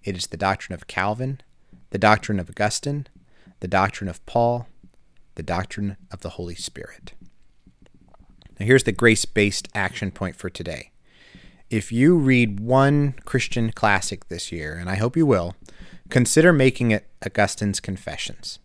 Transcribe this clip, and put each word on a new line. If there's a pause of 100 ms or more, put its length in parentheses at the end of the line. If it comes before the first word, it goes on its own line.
It
is
the
doctrine
of
Calvin, (480)
the
doctrine
of
Augustine, (540)
the
doctrine
of
Paul, (680)
the
doctrine (140)
of
the
Holy
Spirit." (1500)
Now
here's
the
grace-based
action
point
for
today. (800)
If
you
read
one (120)
Christian
classic
this
year,
and
I
hope
you
will, (540)
consider
making
it (160)
Augustine's
Confessions.